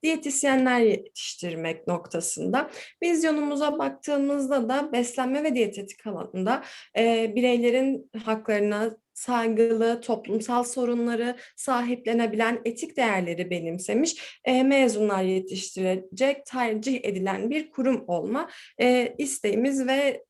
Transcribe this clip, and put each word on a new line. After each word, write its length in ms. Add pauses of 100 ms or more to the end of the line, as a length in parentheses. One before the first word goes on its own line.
diyetisyenler 760
yetiştirmek 1080
noktasında. 800 (340)
Vizyonumuza 760
baktığımızda 880
da 240
beslenme 500
ve 120
diyetetik 520
alanında, 560 (340)
e, 380
bireylerin 760 (140)
haklarına 720 (160)
saygılı, 880
toplumsal 600
sorunları 720 (200)
sahiplenebilen 1120
etik 320
değerleri 520
benimsemiş, 960
e, 180
mezunlar 600
yetiştirecek 1200
tercih 580
edilen 460
bir 220
kurum 360
olma, 420 (320)
e, 360
isteğimiz 720
ve 420